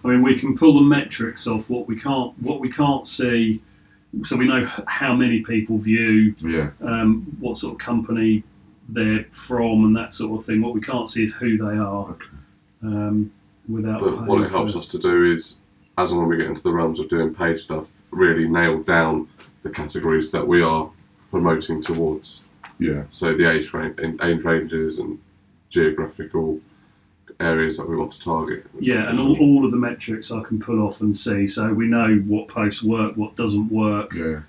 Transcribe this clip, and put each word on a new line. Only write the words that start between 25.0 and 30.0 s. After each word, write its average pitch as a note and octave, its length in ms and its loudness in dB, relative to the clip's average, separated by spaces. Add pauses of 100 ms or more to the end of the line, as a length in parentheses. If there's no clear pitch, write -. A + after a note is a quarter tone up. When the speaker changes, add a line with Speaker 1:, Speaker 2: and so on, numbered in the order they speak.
Speaker 3:
geographical D#2 920 -2 (800)
areas D#2+ 400 0
that E2 100 -8
we E2 80 -2
want D#2+ 160 -4
to - 80 -18
target. D#2+ 460 -4 (120)
Speaker 1:
Yeah, A2+ 300 0
and A#2+ 100 0
all, C#3 200 4
all C#3 260 8
of A#2+ 60 2
the B2 80 0
metrics A#2 520 -4